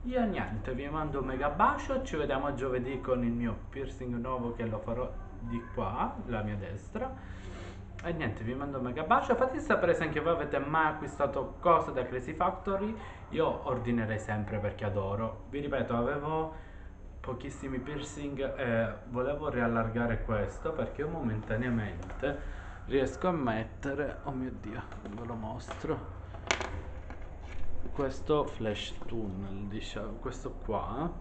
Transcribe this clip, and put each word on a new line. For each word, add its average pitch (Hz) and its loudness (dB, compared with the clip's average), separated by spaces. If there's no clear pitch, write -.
Io 247 2
niente, 117 0
vi 139 -2
mando 151 0
un 127 0
mega 135 0
bacio, 247 4
ci 170 -2
vediamo 139 2
giovedì 127 0
con 123 2
il 117 2
mio 117 2
piercing 127 -4
nuovo, 120 -2
che 120 -2
lo 107 -2
farò 123 -2
di 117 -4
qua, 123 0
la 113 -2
mia 104 -2
destra. 98 -6
E 170 -2
niente, 120 -2
vi 117 -2
mando 139 -2
un 123 0
mega 127 -2
bacio. 240 6
Fate 254 2
sapere 180 6
se 165 4
anche 151 2
voi 165 4
avete 143 2
mai 156 4
acquistato 143 0
cose 160 8
da 127 0
Crazy 127 -4
Factory. 196 0
Io 151 2
ordinerei 113 2
sempre, 107 0
perché 104 0
adoro. 101 0
Vi 143 -2
ripeto, 131 0
avevo 147 0
pochissimi 131 -4
piercing 143 -4
e 113 2
volevo 139 0
riallargare 117 2
questo, 107 0
perché 123 -2
io 156 0
momentaneamente 117 0
riesco 131 2
a 180 4
mettere, 139 0
oh 139 -4
mio 127 -2
Dio, 104 -6
ve 104 -6
lo 117 -4
mostro, 117 -4
questo 143 4
flash - -2
tunnel, 98 -2
diciamo, 107 -4
questo - -6
qua 117 0